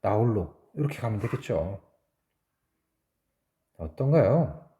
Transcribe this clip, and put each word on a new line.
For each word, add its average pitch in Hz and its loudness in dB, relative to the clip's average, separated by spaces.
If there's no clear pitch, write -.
나홀로 104 0
이렇게 143 -4
가면 110 -4
되겠죠. 101 -4
어떤가요? 135 2